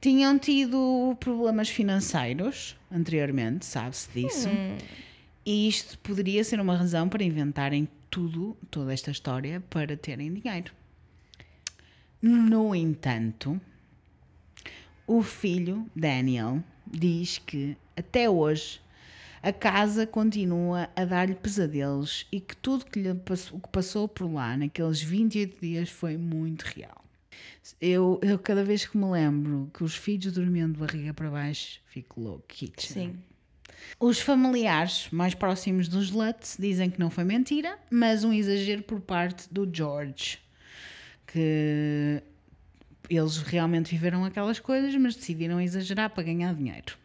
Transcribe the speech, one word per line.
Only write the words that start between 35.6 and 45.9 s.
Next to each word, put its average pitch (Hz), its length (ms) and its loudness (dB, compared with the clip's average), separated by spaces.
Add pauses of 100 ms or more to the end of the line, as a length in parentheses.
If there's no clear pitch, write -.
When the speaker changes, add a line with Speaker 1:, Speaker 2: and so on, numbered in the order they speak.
Speaker 1:
dos 190 220 0
Lutz 220 480 -2
dizem 185 320 0
que 180 80 -6
não 170 120 2
foi 170 140 -2
mentira, 294 540 0 (120)
mas 226 340 4
um 226 80 4
exagero 202 500 0
por 202 180 -6
parte 180 520 -2
do 196 180 -2
George, 147 680 -6 (880)
que 151 960 2 (880)
eles 156 300 2
realmente 165 520 0
viveram 175 340 0
aquelas 202 340 -2
coisas, 269 380 0
mas 254 180 4
decidiram 170 460 -2
exagerar 190 500 -2